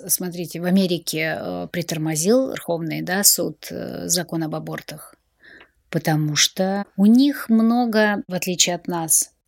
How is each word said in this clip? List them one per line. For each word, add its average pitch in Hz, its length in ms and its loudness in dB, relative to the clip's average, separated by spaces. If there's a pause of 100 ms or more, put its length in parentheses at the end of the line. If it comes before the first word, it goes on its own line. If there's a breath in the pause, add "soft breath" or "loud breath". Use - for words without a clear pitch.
смотрите, 175 520 -4
в 170 40 -6
Америке, 170 720 0
э, 175 320 -6
притормозил 165 800 0
Верховный, 160 520 -6
да, 180 220 -2
суд, 165 460 0
э, 175 380 -8
закон 170 340 -2
об 156 120 -6
абортах, 156 600 -12 (760 soft breath)
потому 151 460 0
что 196 480 0 (120)
у 196 100 4
них 269 420 6
много, 226 800 4
в 180 60 -6
отличие 175 420 0
от 165 100 -10
нас, 165 460 0 (160)